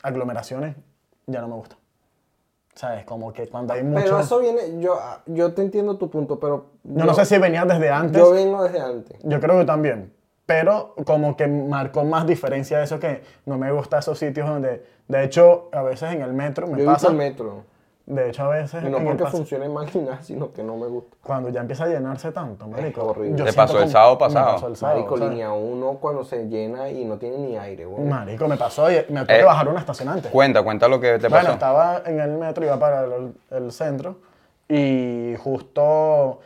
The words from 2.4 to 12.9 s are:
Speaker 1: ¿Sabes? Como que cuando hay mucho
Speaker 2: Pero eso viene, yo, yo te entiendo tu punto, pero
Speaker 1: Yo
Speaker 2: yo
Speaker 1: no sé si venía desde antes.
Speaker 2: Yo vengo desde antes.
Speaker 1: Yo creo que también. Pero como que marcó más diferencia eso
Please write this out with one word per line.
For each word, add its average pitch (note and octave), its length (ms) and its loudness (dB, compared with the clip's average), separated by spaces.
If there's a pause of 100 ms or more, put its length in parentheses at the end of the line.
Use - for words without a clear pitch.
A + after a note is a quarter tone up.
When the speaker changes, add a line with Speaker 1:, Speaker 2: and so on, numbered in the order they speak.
Speaker 1:
¿Sabes? A2+ 320 -10
Como A2+ 280 -12
que A#2 140 -10
cuando B2 260 -8
hay B2+ 100 -4
mucho D3 200 0
Speaker 2:
Pero G3 160 2
eso A#3+ 200 2
viene, A#3 400 -2
yo, F3 180 0 (280)
yo E3+ 280 0
te G3 80 -2
entiendo G3+ 360 -2
tu F3+ 120 -6
punto, D3 300 -4
pero C#3+ 280 -4 (160)
Speaker 1:
Yo C#3+ 160 -4
Speaker 2:
yo E3 60 2
Speaker 1:
no E3 80 6
sé G3 120 6
si G3+ 120 4
venía F3 280 2
desde D#3+ 240 2
antes. D#3 320 4
Speaker 2:
Yo F3 100 12
vengo F#3+ 320 2
desde F3 160 -2
antes. B2 440 -8
Speaker 1:
Yo D3 160 -2
creo F3 200 4
que E3+ 60 4
también. C#3 480 -2 (320)
Pero E3 500 0 (100)
como D3+ 320 2
que D3+ 100 0
marcó C#3+ 560 -2
más D#3+ 220 0
diferencia D3 560 0
eso D3 180 -4